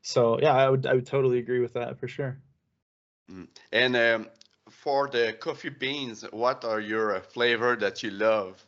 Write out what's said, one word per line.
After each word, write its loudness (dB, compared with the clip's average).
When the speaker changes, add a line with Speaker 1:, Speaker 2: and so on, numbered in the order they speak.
Speaker 1:
So 2
yeah, 4
I 6
would, 2
I 2
would 2
totally 2
agree -2
with -2
that -6
for -8
sure. -8
Speaker 2:
Mm. -16
And, 2
um, 2
for -2
the 0
coffee -8
beans, -8
what -2
are -2
your, -2
uh, -6
flavor 0
that -2
you -4
love? 0